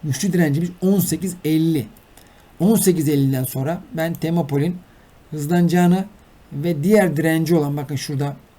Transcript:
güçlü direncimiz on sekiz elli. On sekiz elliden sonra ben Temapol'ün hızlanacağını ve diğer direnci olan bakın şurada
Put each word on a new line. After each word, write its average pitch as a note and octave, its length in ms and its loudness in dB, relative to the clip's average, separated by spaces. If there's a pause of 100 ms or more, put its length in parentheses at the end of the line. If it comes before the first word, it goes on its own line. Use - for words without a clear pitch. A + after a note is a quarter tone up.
güçlü D#3+ 280 -2
direncimiz E3+ 380 0 (120)
on F#3+ 180 2
sekiz F3 440 -4
elli. D#3 420 0 (760)
On G#3 160 4
sekiz D#3+ 320 2
elliden C3+ 360 2
sonra C3+ 380 -4 (100)
ben D#3+ 220 -4
Temapol'ün D#3+ 640 -2 (540)
hızlanacağını F3 760 2 (480)
ve D3 300 -4
diğer F#3 340 4
direnci D#3+ 380 2
olan C#3+ 220 0
bakın C#3+ 200 -8
şurada C#3+ 400 -6 (220)